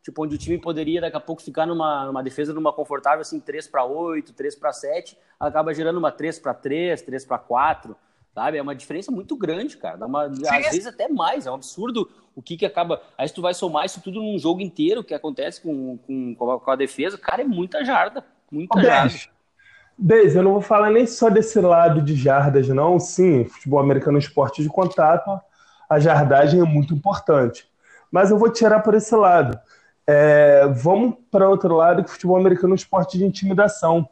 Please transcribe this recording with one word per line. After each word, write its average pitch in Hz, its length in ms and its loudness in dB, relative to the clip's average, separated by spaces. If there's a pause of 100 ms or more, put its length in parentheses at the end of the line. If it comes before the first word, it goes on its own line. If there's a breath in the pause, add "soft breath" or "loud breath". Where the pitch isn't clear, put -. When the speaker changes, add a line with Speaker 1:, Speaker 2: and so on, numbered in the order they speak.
Speaker 1:
tipo, 147 180 -12
onde 151 140 -6
o - 20 -12
time 170 200 -6
poderia 160 420 -6
daqui 160 160 -8
a 147 40 -6
pouco 160 220 -12
ficar 160 240 -6
numa, 156 400 -4
numa 135 160 -8
defesa, 147 320 -8
numa 151 200 -4
confortável, 147 480 -4
assim, - 180 -12
três - 280 -14
pra 127 180 -4
oito, 151 480 -8
três 139 200 -10
pra 147 200 -6
sete, - 440 -12 (220)
acaba 151 340 -4
gerando 160 240 -4
uma 151 140 -4
três 156 260 -8
pra 131 160 -8
três, 156 480 -6
três 127 240 -12
pra 120 120 -6
quatro, 131 580 -4 (400)
sabe? 139 220 -6
É 139 40 -8
uma 139 140 -12
diferença 185 360 -14
muito 214 260 -10
grande, 226 400 -8
cara. 82 180 -12
Dá 98 100 -14
uma, 147 260 -6
Speaker 2:
Sim. 135 140 -12
Speaker 1:
às 143 200 -2
vezes 214 220 -4
até - 200 -8
mais, 240 400 -4
é 127 40 -10
um 131 40 -8
absurdo 214 560 -10 (240 soft breath)
o 127 60 -20
que 170 160 -16
que 196 80 -4
acaba. 170 360 -4 (160 soft breath)
Aí 135 100 -6
se 156 60 -12
tu 175 80 -14
vai 180 120 -4
somar 170 320 -4
isso 190 160 -14
tudo 196 200 -12
num 214 160 -8
jogo 170 240 -2
inteiro 185 420 -4
que 165 100 -12
acontece 147 480 -10
com, 131 440 -10
com, 127 300 -8
com 123 160 -4
a, 123 80 -4
com - 100 -6
a 135 60 0
defesa, 139 420 -6
cara, 196 240 -6
é 285 40 -4
muita 214 380 -4
jarda, 233 400 -2 (280)
muita 165 260 -4
Speaker 2:
Ô, 190 40 4
Speaker 1:
jarda. 139 280 4
Speaker 2:
Bez, - 200 -12 (680 soft breath)
Bez, 214 380 6
eu 185 80 4
não 196 80 4
vou 202 100 0
falar 214 300 2
nem 226 160 4
só 226 220 0
desse 220 300 2
lado 170 420 4
de 147 120 -2
jardas, 135 540 2
não. 156 320 2
Sim, 170 460 2
futebol 139 340 -2
americano 139 380 2
é - 20 4
um - 20 2
esporte 143 400 -2
de 151 80 -2
contato, 180 720 0 (480 soft breath)
a 151 100 2
jardagem 147 600 4
é 175 60 4
muito 147 280 0
importante. 143 720 -2 (440 soft breath)
Mas 190 180 4
eu 214 80 4
vou 226 140 4
tirar 214 300 4
por 214 120 2
esse 214 220 0
lado. 170 420 4 (520 soft breath)
É, 147 580 6
vamos 180 480 0 (140)
pra 196 200 4
outro 190 260 2
lado, 170 280 4
que - 60 -8
o - 40 -18
futebol 180 240 0
americano 185 320 2
é 190 40 4
um - 20 4
esporte 185 420 -4
de 190 80 0
intimidação. 190 880 0